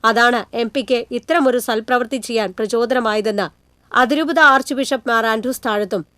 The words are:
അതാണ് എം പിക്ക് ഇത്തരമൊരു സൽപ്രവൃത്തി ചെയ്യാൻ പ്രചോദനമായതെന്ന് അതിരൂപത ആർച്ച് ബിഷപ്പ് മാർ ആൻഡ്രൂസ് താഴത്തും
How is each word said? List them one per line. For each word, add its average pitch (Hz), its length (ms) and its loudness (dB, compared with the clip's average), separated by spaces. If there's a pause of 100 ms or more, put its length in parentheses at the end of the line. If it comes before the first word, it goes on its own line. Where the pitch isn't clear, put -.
അതാണ് 233 380 4 (200)
എം 233 140 -2
പിക്ക് 247 240 0 (180)
ഇത്തരമൊരു 262 500 2
സൽപ്രവൃത്തി 240 600 -2
ചെയ്യാൻ 220 300 -2
പ്രചോദനമായതെന്ന് 220 920 -2 (540)
അതിരൂപത 294 380 0 (120)
ആർച്ച് 269 280 2
ബിഷപ്പ് 254 320 -4
മാർ 226 220 2
ആൻഡ്രൂസ് 233 340 -4
താഴത്തും 208 360 -2 (140)